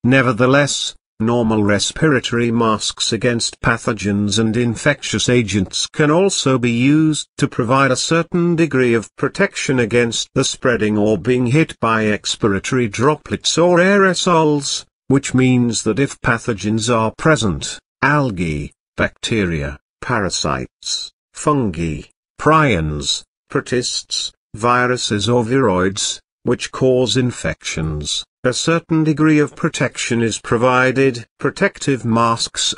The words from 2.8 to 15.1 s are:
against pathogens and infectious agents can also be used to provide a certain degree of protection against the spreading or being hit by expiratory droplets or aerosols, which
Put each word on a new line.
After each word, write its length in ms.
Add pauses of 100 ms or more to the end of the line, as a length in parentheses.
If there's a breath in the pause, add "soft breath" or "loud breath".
against 480
pathogens 800
and 180
infectious 720
agents 580
can 240
also 460
be 140
used 560 (100)
to 100
provide 440
a 40
certain 600
degree 380
of 220
protection 640
against 540
the 100
spreading 540
or 200
being 300
hit 320
by 240
expiratory 880
droplets 640
or 220
aerosols, 1040 (220)
which 260